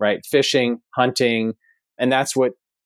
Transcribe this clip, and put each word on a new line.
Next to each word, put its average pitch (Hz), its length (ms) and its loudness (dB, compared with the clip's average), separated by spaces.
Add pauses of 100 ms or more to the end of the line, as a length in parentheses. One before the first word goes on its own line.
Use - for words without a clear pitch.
right? 104 180 0 (100)
Fishing, 123 500 0 (180)
hunting. 120 560 0 (460)
And 127 120 0
that's 135 240 0
what 127 180 0 (340)